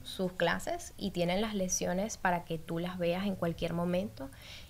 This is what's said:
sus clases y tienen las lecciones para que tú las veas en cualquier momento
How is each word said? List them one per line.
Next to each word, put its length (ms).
sus 300
clases 640
y 140
tienen 300
las 140
lecciones 640
para 280
que 120
tú 220
las 180
veas 280
en 100
cualquier 380
momento 560